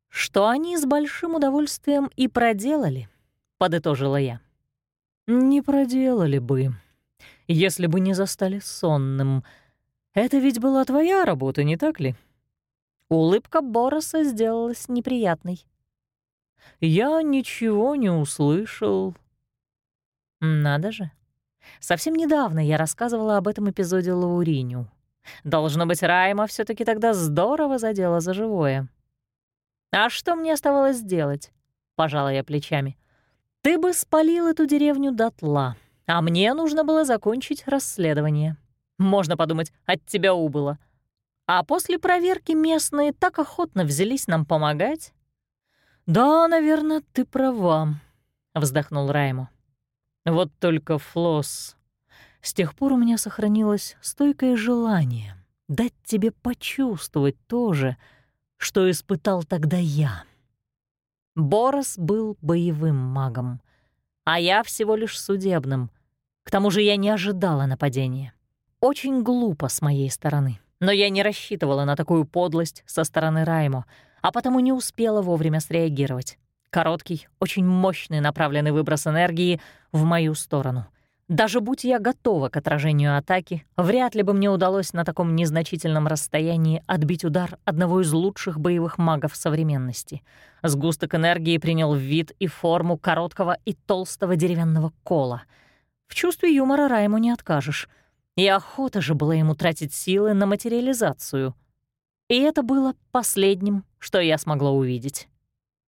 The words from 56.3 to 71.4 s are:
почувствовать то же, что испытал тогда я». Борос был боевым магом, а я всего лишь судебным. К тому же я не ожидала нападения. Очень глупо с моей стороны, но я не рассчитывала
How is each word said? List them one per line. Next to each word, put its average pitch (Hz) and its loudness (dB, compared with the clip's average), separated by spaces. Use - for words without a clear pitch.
почувствовать 202 -4
то 233 0
же, 135 0
что 185 2
испытал 185 -2
тогда 160 0
я». 147 0
Борос 233 0
был 208 -2
боевым 160 0
магом, 127 -4
а 165 0
я 185 2
всего 220 -2
лишь 214 -4
судебным. 160 -2
К - -20
тому 202 2
же 208 2
я 208 4
не 202 0
ожидала 185 0
нападения. 131 -2
Очень 262 0
глупо 220 0
с - -6
моей 139 0
стороны, 143 -2
но 190 2
я 202 2
не 196 0
рассчитывала 160 -2